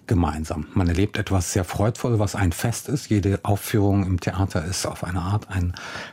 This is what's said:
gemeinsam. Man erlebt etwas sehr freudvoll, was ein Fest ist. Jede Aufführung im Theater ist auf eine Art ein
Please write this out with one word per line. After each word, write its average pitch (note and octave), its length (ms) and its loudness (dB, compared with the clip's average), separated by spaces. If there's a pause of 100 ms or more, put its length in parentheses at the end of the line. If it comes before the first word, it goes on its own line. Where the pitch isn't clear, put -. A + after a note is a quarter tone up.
gemeinsam. D#2 680 0
Man F#2 120 2
erlebt F#2 320 2
etwas G2 340 0
sehr F#2+ 120 2
freudvoll, A#2 560 0
was G#2 160 0
ein G2 160 2
Fest - 360 -4
ist. B2 200 -2
Jede G2 340 2
Aufführung G2+ 640 2
im F#2 140 2
Theater F#2 440 0
ist F2 220 -4
auf - 160 -6
eine F2 180 -2
Art G2 280 0
ein F2+ 260 0 (380)